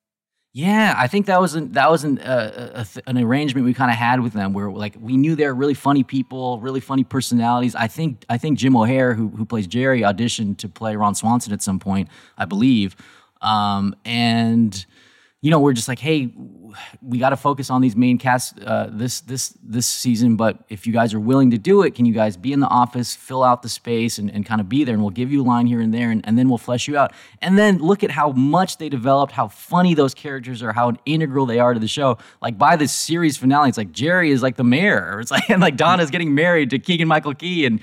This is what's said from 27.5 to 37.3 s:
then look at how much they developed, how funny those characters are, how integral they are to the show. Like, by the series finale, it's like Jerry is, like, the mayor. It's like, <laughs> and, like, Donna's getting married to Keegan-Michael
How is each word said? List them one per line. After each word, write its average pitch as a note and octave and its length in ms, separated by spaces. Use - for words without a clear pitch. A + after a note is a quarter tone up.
then G3+ 220
look F#3 240
at C#3+ 80
how D3 220
much D3 460
they D#3 100
developed, C3+ 440
how A#2+ 140
funny F3 480
those C#3 180
characters B2+ 480
are, A2+ 120
how A#2+ 220
integral C#3 400
they A#2 140
are B2 120
to A#2 60
the A2 80
show. C3 320
Like, A2+ 160
by D3+ 160
the D3+ 140
series D#3+ 480
finale, C#3 320
it's A#2+ 100
like F#2+ 140
Jerry D#3+ 400
is, B2 100
like, B2+ 140
the C3 80
mayor. A#2+ 560
It's A#2+ 100
like, - 200
<laughs> - 0
and, F#3+ 100
like, D#3 160
Donna's E3 340
getting D#3+ 240
married D#3 360
to C3 100
Keegan-Michael D#3+ 540